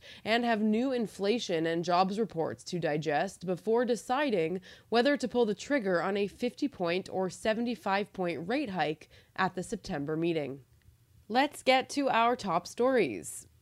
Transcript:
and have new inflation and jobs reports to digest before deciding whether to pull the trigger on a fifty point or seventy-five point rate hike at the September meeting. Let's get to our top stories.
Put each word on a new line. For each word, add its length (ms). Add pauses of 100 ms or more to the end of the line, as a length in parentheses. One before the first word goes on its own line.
(240)
and 200
have 160
new 320
inflation 720
and 180
jobs 340
reports 460
to 140
digest 680
before 400
deciding 760 (300)
whether 260
to 120
pull 180
the 80
trigger 480
on 140
a 100
fifty 400
point 440
or 200
seventy-five 800
point 360
rate 220
hike 380 (280)
at 180
the 80
September 540
meeting. 440 (680)
Let's 340
get 280
to 180
our 260
top 320
stories. 800 (160)